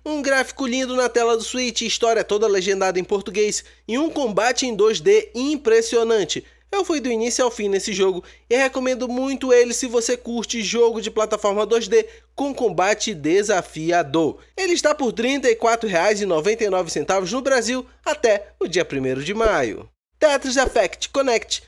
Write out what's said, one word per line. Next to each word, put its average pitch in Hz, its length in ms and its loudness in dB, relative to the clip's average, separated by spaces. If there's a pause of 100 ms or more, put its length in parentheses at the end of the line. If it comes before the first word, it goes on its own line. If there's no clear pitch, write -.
um 302 180 -4
gráfico 269 440 -2
lindo 254 300 -2
na 254 120 2
tela 233 280 2
do 226 60 -4
Switch, 247 400 -4
história 226 420 0
toda 208 220 0
legendada 190 520 0
em 180 60 -2
português 208 580 -2 (240)
e 226 120 -2
um 311 100 0
combate 247 580 0
em 233 80 -4
dois 208 240 2
D 208 360 4
impressionante. 226 1080 0 (280)
Eu 392 120 2
fui 320 140 -2
do 247 140 -2
início 240 320 0
ao 240 60 2
fim 214 180 -4
nesse 196 240 -2
jogo 190 320 0 (240)
e 233 80 2
recomendo 262 500 0
muito 262 460 -2
ele 240 220 6
se - 120 -4
você 240 300 0
curte 233 460 -6
jogo 226 380 2
de 208 100 -8
plataforma 214 560 0
dois 226 220 0
D 220 200 2 (260)
com 277 200 -4
combate 208 600 0
desafiador. 165 1200 0 (180)
Ele 370 160 0
está 302 220 2
por 254 180 0
trinta 254 380 0
e 226 40 4
quatro 226 340 0
reais 196 340 2
e 208 40 -2
noventa 190 380 0
e 202 60 0
nove 185 200 0
centavos 180 400 -2
no 254 120 -4
Brasil 254 440 0 (180)
até 233 440 0 (100)
o 381 80 -2
dia 170 180 0
primeiro 131 380 -4
de 180 120 -6
maio. 180 540 0 (300)
Tetris 277 380 2
Effect 240 540 0
Connect 254 580 -2